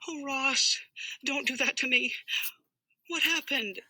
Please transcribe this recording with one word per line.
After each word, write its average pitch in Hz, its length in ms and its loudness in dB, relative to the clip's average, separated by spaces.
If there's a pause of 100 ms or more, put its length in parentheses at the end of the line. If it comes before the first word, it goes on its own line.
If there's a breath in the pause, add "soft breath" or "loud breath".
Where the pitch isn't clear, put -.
oh, 311 180 -6
Ross, 269 540 2 (460 loud breath)
don't 277 220 0
do 247 100 -2
that 247 200 2
to 269 100 0
me. 247 260 4 (960 loud breath)
What 330 140 0
happened? 269 560 0 (100)